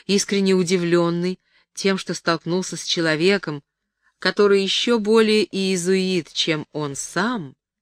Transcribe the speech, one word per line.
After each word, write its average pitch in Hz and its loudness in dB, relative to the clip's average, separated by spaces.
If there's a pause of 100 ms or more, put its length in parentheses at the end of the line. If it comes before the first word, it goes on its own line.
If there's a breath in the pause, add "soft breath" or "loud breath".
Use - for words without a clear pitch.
искренне 196 2
удивлённый 175 0 (340)
тем, 196 -2
что - -8
столкнулся 170 -4
с - -12
человеком, 165 0 (560)
который 196 2
ещё 226 0
более 214 4
иезуит, 185 -2
чем 156 -4
он 143 -8
сам, 180 -6 (260)